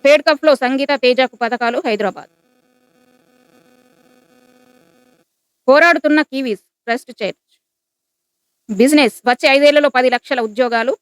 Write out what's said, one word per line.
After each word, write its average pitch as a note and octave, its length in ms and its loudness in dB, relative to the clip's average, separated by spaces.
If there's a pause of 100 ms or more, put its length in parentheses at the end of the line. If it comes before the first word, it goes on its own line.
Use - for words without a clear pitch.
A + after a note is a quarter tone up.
ఫెడ్ C#4+ 180 4
కప్లో D4+ 340 0
సంగీత C4+ 380 -4
తేజకు B3+ 420 0
పథకాలు. A#3+ 500 -4
హైదరాబాద్. G3+ 440 -6 (3500)
పోరాడుతున్న D4+ 540 2
కివీస్. C4 380 -6
క్రైస్ట్ - 640 -10
చర్చ్. - 360 -14 (1160)
బిజినెస్. B3+ 540 0
వచ్చే C4+ 200 0
ఐదేళ్లలో D4 400 4
పది B3+ 200 0
లక్షల B3 320 -4
ఉద్యోగాలు. A#3 600 -4